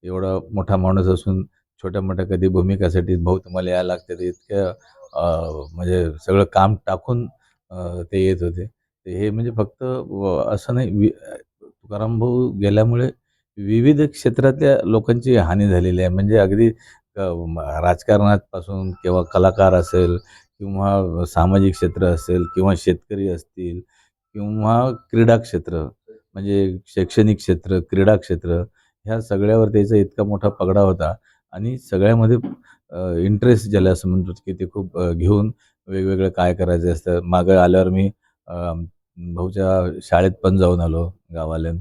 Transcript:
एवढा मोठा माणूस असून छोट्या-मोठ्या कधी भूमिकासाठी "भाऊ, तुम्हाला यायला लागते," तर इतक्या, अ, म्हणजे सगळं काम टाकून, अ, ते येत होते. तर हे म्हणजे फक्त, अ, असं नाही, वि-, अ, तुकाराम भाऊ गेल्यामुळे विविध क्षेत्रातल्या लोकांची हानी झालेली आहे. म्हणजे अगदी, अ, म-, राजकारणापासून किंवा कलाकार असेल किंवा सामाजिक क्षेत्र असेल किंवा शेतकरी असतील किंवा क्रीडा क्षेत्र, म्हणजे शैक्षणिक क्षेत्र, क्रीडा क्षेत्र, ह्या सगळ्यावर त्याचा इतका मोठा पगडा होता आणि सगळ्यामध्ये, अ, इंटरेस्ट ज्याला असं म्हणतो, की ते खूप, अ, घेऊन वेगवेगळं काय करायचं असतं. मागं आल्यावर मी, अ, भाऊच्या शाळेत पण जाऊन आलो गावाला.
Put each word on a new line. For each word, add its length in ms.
एवढा 360
मोठा 240
माणूस 300
असून 380
छोट्या-मोठ्या 420
कधी 220
भूमिकासाठी 680
"भाऊ, 220
तुम्हाला 340
यायला 160
लागते," 280
तर 80
इतक्या, 460
अ, 380
म्हणजे 340
सगळं 180
काम 320
टाकून, 420
अ, 320
ते 140
येत 180
होते. 240
तर 420
हे 200
म्हणजे 280
फक्त, 260
अ, 720
असं 220
नाही, 220
वि-, 340
अ, 40
तुकाराम 560
भाऊ 320
गेल्यामुळे 600
विविध 440
क्षेत्रातल्या 880
लोकांची 480
हानी 320
झालेली 340
आहे. 80
म्हणजे 280
अगदी, 320
अ, 40
म-, 120
राजकारणापासून 1300
किंवा 320
कलाकार 500
असेल 440
किंवा 680
सामाजिक 480
क्षेत्र 320
असेल 380
किंवा 220
शेतकरी 500
असतील 540
किंवा 580
क्रीडा 460
क्षेत्र, 500
म्हणजे 520
शैक्षणिक 520
क्षेत्र, 420
क्रीडा 360
क्षेत्र, 480
ह्या 160
सगळ्यावर 480
त्याचा 260
इतका 280
मोठा 260
पगडा 320
होता 340
आणि 260
सगळ्यामध्ये, 600
अ, 260
इंटरेस्ट 520
ज्याला 220
असं 180
म्हणतो, 240
की 200
ते 160
खूप, 280
अ, 140
घेऊन 400
वेगवेगळं 420
काय 240
करायचं 380
असतं. 320
मागं 340
आल्यावर 320
मी, 220
अ, 260
भाऊच्या 840
शाळेत 300
पण 260
जाऊन 220
आलो 320
गावाला. 480